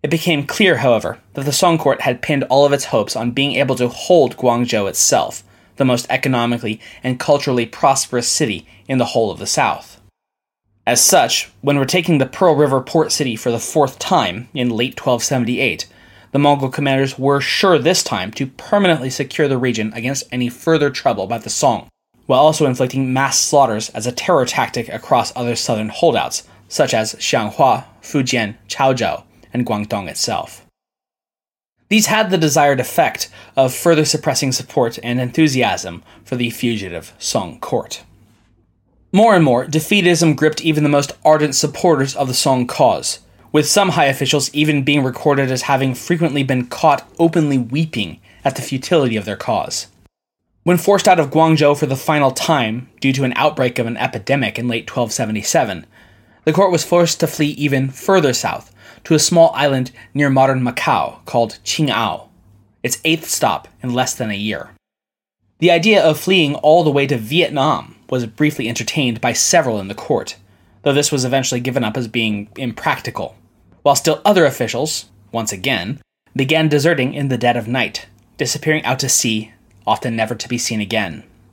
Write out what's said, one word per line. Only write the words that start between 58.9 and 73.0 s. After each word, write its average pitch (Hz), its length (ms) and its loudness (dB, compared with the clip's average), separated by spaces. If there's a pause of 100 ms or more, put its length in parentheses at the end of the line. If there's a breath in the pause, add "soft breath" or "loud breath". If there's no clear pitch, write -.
to 165 100 2
a 151 60 4
small 165 340 6
island 135 380 0 (200 loud breath)
near 143 160 0
modern 131 320 2
Macau 120 640 -2
called 117 400 -2
Qing'ao, 113 640 -2 (540)
its - 220 -4
eighth 160 240 -2
stop - 400 -2 (140)
in 123 120 -4
less 123 200 -2
than 110 160 -6
a 101 60 -6
year. 104 340 -6 (880)
The 165 100 4
idea 175 340 4
of 156 140 2
fleeing 160 380 2
all 160 280 4
the 156 60 4
way 139 160 2
to 135 100 0
Vietnam 139 800 -2 (160)
was 123 160 -2
briefly 147 420 -2
entertained 117 520 -4
by 120 120 0
several 123 480 2
in 95 80 -8
the 98 60 -8
court, - 420 -4 (460 soft breath)
though 143 100 2
this 143 200 0
was 131 120 0
eventually 127 360 -2
given 123 240 -2
up 107 120 -4
as 120 120 -6
being 107 480 -4
impractical, 120 800 -6 (460)